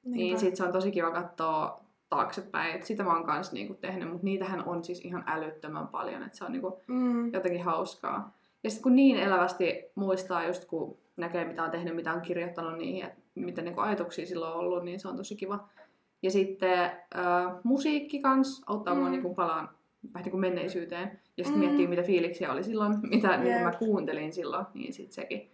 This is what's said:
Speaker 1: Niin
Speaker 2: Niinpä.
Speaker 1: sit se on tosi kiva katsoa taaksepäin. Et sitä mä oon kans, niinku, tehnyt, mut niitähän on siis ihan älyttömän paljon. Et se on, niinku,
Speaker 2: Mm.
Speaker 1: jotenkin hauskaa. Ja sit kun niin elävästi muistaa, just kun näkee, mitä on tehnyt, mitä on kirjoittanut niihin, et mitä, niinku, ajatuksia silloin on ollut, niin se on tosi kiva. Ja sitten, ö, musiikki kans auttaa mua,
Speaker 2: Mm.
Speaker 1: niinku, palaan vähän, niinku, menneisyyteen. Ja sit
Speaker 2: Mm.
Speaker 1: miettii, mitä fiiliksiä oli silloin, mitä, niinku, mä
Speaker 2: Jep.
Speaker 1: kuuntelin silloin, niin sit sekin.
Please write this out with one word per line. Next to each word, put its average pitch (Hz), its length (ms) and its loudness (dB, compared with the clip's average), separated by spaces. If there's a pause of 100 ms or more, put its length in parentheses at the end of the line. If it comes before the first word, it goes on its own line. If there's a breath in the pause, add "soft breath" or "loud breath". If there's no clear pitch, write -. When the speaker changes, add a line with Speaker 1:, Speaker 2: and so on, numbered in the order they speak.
Speaker 1:
Niin 247 120 -6
Speaker 2:
Niinpä. 180 240 2
Speaker 1:
sit 185 160 2
se 190 80 0
on 180 80 0
tosi 190 180 2
kiva 170 200 2
katsoa 160 680 -2 (280)
taaksepäin. 160 680 -2
Et - 80 -8
sitä 202 180 -4
mä 175 120 2
oon 165 120 0
kans, 156 260 -2
niinku, 208 220 -8
tehnyt, 185 380 -6
mut 175 100 -6
niitähän 190 460 -2
on 170 160 -4
siis 180 200 -8
ihan 175 220 -8
älyttömän 156 640 -6
paljon. - 340 -6
Et - 120 -14
se - 100 -12
on, - 80 -6
niinku, - 340 -6
Speaker 2:
Mm. 240 460 0
Speaker 1:
jotenkin 175 320 -2
hauskaa. - 680 -4 (320 loud breath)
Ja 220 60 0
sit 220 120 -10
kun 254 140 8
niin 269 200 10
elävästi 180 680 2 (100)
muistaa, 185 520 0
just 180 180 -4
kun - 320 -6 (200)
näkee, 170 280 -2
mitä 165 200 -4
on 160 60 -2
tehnyt, 170 260 -4
mitä 165 160 -4
on 175 80 -2
kirjoittanut 170 580 -4
niihin, 175 260 -6
et - 80 -12 (220)
mitä, 175 280 -6
niinku, 175 180 -6
ajatuksia 175 460 -2
silloin 165 260 -4
on 165 80 -4
ollut, 175 240 0
niin 180 160 -6
se 190 80 -10
on 180 80 -6
tosi 208 200 -8
kiva. 202 320 -6 (540 loud breath)
Ja 185 80 2
sitten, 190 600 2 (240)
ö, 185 60 -4 (440)
musiikki 277 560 2
kans 269 460 4
auttaa 202 280 -2
mua, 180 100 4
Speaker 2:
Mm. 175 60 2
Speaker 1:
niinku, 180 240 -2
palaan 165 340 0 (460)
vähän, 175 100 -8
niinku, 190 140 -2
menneisyyteen. 180 840 -2 (160 loud breath)
Ja 180 80 -4
sit 233 100 0
Speaker 2:
Mm. 202 60 6
Speaker 1:
miettii, 190 260 6
mitä 175 160 2
fiiliksiä 175 500 2
oli 156 120 -2
silloin, 208 300 2 (160)
mitä, 208 260 6
niinku, 240 280 4
mä 226 60 4
Speaker 2:
Jep. - 80 -6
Speaker 1:
kuuntelin 160 540 0
silloin, 175 420 -4
niin - 180 -10
sit - 200 -14
sekin. - 420 -10